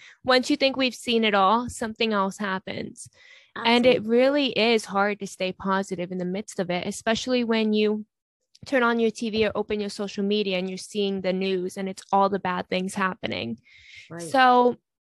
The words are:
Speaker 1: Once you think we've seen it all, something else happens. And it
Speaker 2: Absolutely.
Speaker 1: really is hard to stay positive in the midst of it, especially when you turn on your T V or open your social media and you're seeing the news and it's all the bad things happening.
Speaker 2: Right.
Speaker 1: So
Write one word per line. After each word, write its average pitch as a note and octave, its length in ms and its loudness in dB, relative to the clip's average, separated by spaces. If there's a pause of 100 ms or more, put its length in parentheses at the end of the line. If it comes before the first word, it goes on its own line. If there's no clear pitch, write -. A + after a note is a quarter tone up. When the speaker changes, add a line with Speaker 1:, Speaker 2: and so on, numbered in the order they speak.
(240)
Speaker 1:
Once B3+ 260 2
you D4 60 4
think C4+ 220 0
we've C4 180 0
seen A3+ 280 0
it G#3 120 2
all, G3+ 340 2
something A3+ 420 -4
else G3 280 -2
happens. G3+ 680 -8 (580)
And A#3+ 200 4
it B3+ 120 6
Speaker 2:
Absolutely. A3 200 0
Speaker 1:
really C#4 340 4
is A3 340 2
hard G3+ 340 0
to G3 80 -8
stay F#3 240 -6
positive F#3+ 640 -4
in F#3 40 -6
the F3+ 60 -4
midst F#3 360 -6
of F3 100 -2
it, F3 180 -2
especially A3+ 560 -2
when A3 300 2
you G#3+ 320 2 (600)
turn B3+ 180 0
on A#3 160 2
your A3+ 120 2
T A3+ 200 -6
V G#3+ 160 2
or - 60 0
open G#3 280 -4
your G3+ 80 -4
social G3+ 340 -6
media G3 340 0
and F#3 120 -4
you're F#3 80 -10
seeing G3 420 -4
the F#3 140 -2
news F#3+ 420 -2
and F#3+ 140 -6
it's - 200 -12
all G3 200 4
the G3 100 -2
bad F3+ 300 -4
things F#3 240 -2
happening. G#3+ 640 -4 (520)
Speaker 2:
Right. E3 120 -12
Speaker 1:
So B3 560 4 (360)